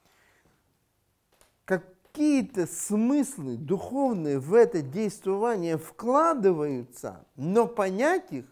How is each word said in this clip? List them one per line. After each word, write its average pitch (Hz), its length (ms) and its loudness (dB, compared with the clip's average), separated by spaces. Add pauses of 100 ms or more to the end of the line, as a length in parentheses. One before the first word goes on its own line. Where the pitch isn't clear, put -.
(1700)
какие-то 208 1000 0
смыслы 214 920 -2
духовные 180 840 -2
в 143 140 -2
это 233 280 6
действование 190 960 -2
вкладываются, 165 1500 0 (100)
но 190 320 2
понять 233 640 -2
их 131 200 -8